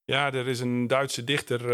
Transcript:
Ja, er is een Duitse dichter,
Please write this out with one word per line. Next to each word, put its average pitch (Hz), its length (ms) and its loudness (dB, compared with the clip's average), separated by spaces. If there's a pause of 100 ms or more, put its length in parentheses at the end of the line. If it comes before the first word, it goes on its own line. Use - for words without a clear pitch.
Ja, 135 260 2
er 127 160 -2
is 127 120 0
een 123 280 0
Duitse 135 360 0
dichter, 131 380 -2 (120)